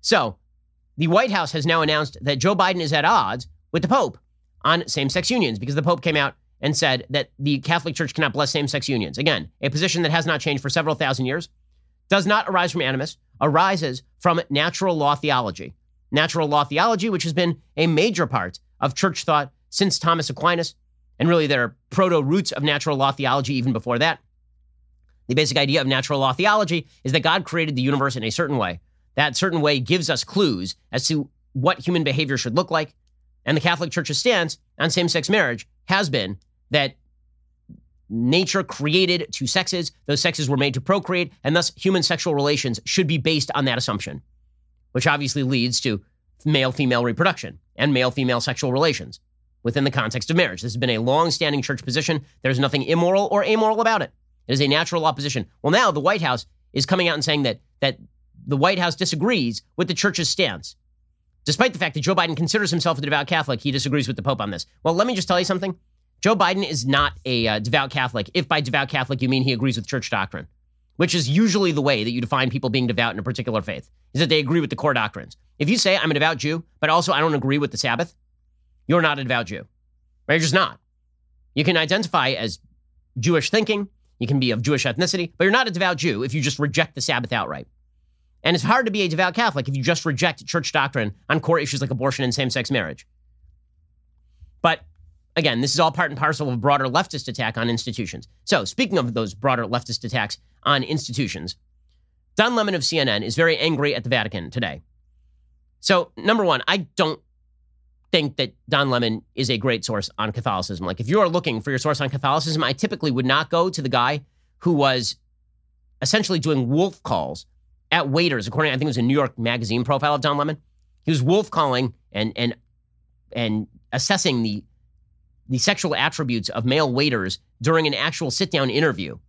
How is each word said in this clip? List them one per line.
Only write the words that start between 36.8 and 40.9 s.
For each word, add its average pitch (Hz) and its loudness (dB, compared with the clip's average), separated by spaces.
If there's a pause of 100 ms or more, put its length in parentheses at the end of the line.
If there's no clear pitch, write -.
nature 123 2
created 175 0
two - -6
sexes, 180 -2 (140)
those 143 0
sexes 156 0
were 139 2
made 135 2
to 131 -2
procreate, 185 0 (120)